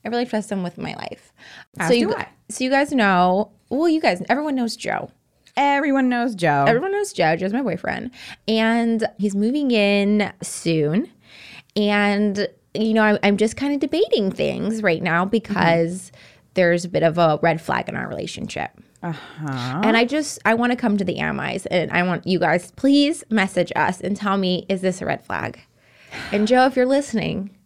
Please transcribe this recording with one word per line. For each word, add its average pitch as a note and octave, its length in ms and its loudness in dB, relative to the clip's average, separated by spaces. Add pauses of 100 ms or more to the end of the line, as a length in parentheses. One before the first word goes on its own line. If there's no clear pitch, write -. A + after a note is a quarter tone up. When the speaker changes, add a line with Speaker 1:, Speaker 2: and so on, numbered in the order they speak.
Speaker 1:
I A3 40 -8
really A#3+ 160 -2
trust G#3+ 240 -4
him G3 140 -4
with F3 140 -8
my - 160 -8
life. - 400 -14 (460)
Speaker 2:
As E3+ 100 -2
Speaker 1:
So - 40 4
you A#3+ 140 2
Speaker 2:
do A4 60 -2
Speaker 1:
gu- - 60 -6
Speaker 2:
I. - 80 -8 (220)
Speaker 1:
so - 140 -6
you B3+ 60 -2
guys C#4+ 240 2
know, F#3+ 580 2 (180)
well, D#4+ 200 0
you D#4+ 100 2
guys, F#3+ 300 0
everyone C#4+ 260 0
knows A#3 220 -2
Joe. - 320 -4 (480)
Speaker 2:
Everyone C#4 500 2
knows A#3+ 280 0
Joe. D3 320 2
Speaker 1:
Everyone C4+ 240 2
knows G4+ 200 -2
Joe. E3 240 2
Joe's F#3 160 -2
my C4 120 -2
boyfriend. - 480 -4 (360)
And A3+ 580 2 (120)
he's G3 180 -2
moving B3+ 360 0
in G3+ 600 2 (100)
soon. D#3+ 680 -2 (680)
And, G#3 720 2 (260)
you A3 200 0
know, A3 100 4
I, G#3 200 4
I'm G3+ 140 4
just A3 200 0
kind C#4+ 160 -2
of C#4 60 -2
debating D4 520 0
things F3 520 -4
right F3 180 2
now F3 240 2
because F3 840 0
Speaker 2:
Mm-hmm. - 60 -20 (360)
Speaker 1:
there's F3 320 2
a E3+ 40 -10
bit D#3+ 140 0
of E3 140 2
a D#3 240 4
red D#3+ 180 2
flag - 300 -4
in - 60 -10
our B2 120 -6
relationship. - 640 -8 (340)
Speaker 2:
Uh-huh. C#3+ 800 -8
Speaker 1:
And A3 140 4
I A#3 80 4
just, G#3 400 -4
I A3 80 4
wanna B3 220 0
come A#3 220 0
to G3 60 -2
the - 140 -2
Am D3+ 220 -4
I's, - 260 -6
and - 260 -2
I F3 120 0
want F3+ 220 -2
you F3+ 140 0
guys, E3+ 320 0
please C#4+ 580 2
message F#3+ 460 0
us F3+ 240 -2
and G3 160 -4
tell G3 220 -2
me, F#3 320 -2
is F#3+ 120 -2
this F#3 200 -2
a E3+ 40 -6
red D3 200 -4
flag? - 340 -8 (720)
And G#3 160 0
Joe, B3+ 180 6
if C4 100 0
you're B3+ 100 2
listening G3+ 640 -2 (160)